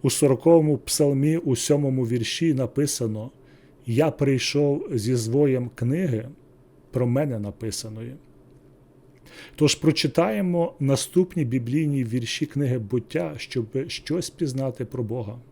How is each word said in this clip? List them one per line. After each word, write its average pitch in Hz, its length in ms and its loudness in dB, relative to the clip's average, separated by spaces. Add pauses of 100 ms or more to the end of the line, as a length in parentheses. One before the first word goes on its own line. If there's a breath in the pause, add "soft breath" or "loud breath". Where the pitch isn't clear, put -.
У 135 80 4
сороковому 151 680 4
псалмі 143 580 2
у 147 200 0
сьомому 135 480 2
вірші 120 500 0
написано: 127 760 -2 (560 loud breath)
"Я 143 240 2
прийшов 143 840 0
зі 117 200 0
звоєм 123 600 2
книги 127 540 -2 (640)
про 123 160 0
мене 127 320 0
написаної". 110 760 -8 (1400 loud breath)
Тож 190 180 4
прочитаємо 170 1040 2
наступні 151 640 2
біблійні 131 600 0
вірші 120 420 -4
книги 131 320 -2
Буття, 127 580 -4
щоб 117 300 -6 (200)
щось - 440 -6
пізнати 131 540 -4
про 123 180 -6
Бога. 113 360 -6 (140)